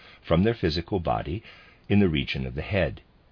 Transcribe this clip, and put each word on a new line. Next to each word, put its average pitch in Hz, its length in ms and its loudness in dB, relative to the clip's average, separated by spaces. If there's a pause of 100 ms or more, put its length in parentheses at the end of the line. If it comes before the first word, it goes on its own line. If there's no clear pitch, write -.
(220)
from 85 220 2
their 117 100 2
physical 87 460 -2
body 71 420 -4 (460)
in 101 120 4
the 98 80 6
region 69 380 -2
of 64 80 -10
the 69 80 -6
head, 87 380 -2 (320)